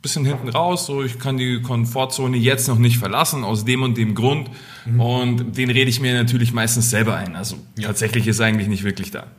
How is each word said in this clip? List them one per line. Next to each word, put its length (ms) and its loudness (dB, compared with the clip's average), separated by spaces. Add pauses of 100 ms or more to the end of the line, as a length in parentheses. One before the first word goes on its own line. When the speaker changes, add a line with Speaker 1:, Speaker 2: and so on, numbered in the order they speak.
Speaker 1:
bisschen 240 -2
hinten 240 -2
raus, 360 0
so, 180 -4
ich 160 -4
kann 180 -2
die 240 -2
Komfortzone 760 -2
jetzt 300 2
noch 100 2
nicht 220 6
verlassen, 440 0
aus 220 -2
dem 160 2
und 160 0
dem 160 0
Grund. 380 0 (340)
Speaker 2:
Mhm. 140 2
Speaker 1:
Und 580 0
den 140 0
rede 180 4
ich 100 0
mir 140 0
natürlich 400 2
meistens 380 0
selber 240 2
ein. 200 -6
Also 220 -8 (200)
Speaker 2:
Ja. 100 -6
Speaker 1:
tatsächlich 400 0
ist 120 2
er 60 4
eigentlich 220 2
nicht 160 -2
wirklich 260 -4
da. 180 -12 (120)